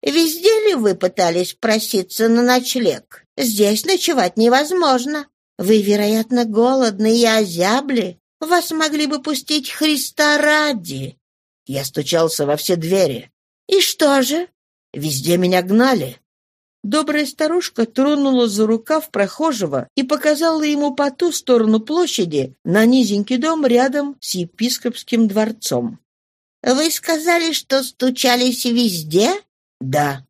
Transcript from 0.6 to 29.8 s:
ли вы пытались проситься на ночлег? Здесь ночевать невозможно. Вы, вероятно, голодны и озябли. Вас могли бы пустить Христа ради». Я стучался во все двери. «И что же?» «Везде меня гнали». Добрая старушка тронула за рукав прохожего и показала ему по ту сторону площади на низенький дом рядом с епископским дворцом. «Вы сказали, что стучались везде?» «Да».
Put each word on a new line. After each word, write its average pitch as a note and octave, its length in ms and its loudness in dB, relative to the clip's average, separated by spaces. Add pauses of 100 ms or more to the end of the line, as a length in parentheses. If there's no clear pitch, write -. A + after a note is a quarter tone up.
ли G4 80 2
вы G#3 200 0
пытались F3+ 580 -2
проситься A3 720 -2
на A#3 140 4
ночлег? B3 840 -2 (120)
Здесь A#3 480 0
ночевать D#4+ 500 0
невозможно. C#4+ 920 0 (300)
Вы, G#3 240 4
вероятно, G#3+ 640 0
голодны A3+ 760 2
и A#3 80 4
озябли. A3 920 0 (200)
Вас E4+ 320 -2
могли D#4 360 -2
бы D4 140 -4
пустить D4+ 500 -4
Христа D4+ 680 0
ради». C#4 800 -2 (480)
Я C#3 200 -6
стучался D#3 600 -2
во D3 120 0
все F3+ 180 0
двери. E3 560 -2 (360)
«И F#4+ 120 4
что C#4 420 2
же?» D4 280 -2 (440)
«Везде D3+ 440 -2
меня F3+ 240 2
гнали». G3+ 560 0 (680)
Добрая D4+ 420 -2
старушка D#4 600 -2
тронула C4+ 600 2
за G#3 180 0
рукав A3+ 460 -2
прохожего G3 840 -2
и C4+ 80 0
показала D4+ 600 0
ему D4 320 -2
по C#4+ 160 -2
ту E4+ 200 -2
сторону A3 480 2
площади F3+ 760 -2 (100)
на G3+ 200 4
низенький A3+ 520 2
дом D#4 280 -2
рядом C4 540 0
с - 140 -10
епископским A3+ 960 -2
дворцом. G3 720 -4 (640)
«Вы C#4 280 0
сказали, E4 640 -2
что C4+ 300 -2
стучались B3+ 840 -2
везде?» A3+ 760 0 (380)
«Да». C#3 500 -2